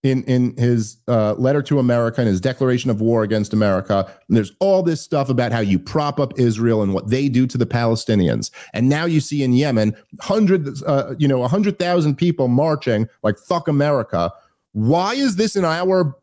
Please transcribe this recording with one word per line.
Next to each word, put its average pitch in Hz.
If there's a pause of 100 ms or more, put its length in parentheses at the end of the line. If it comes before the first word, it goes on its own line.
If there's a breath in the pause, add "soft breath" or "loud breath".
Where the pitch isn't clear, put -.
in, 131
in 123
his, 120 (100)
uh, 107
letter 135
to 143
America 120
and 120
his 92
declaration 127
of 104
war 113
against 107
America, 98 (140)
there's 107
all 190
this 165
stuff 139
about 120
how 117
you 98
prop 147
up 135
Israel 113
and 98
what 95
they 135
do 123
to 123
the 117
Palestinians. 110 (220 loud breath)
And 123
now 151
you 160
see 147
in 127
Yemen, 120 (240 loud breath)
hundreds, 185
uh, 139
you 151
know, 127
a 127
hundred 196
thousand 175
people 160
marching 127 (160 soft breath)
like, 110
"Fuck 170
America." 139 (440 soft breath)
Why 165
is 269
this 214
in 196
our 175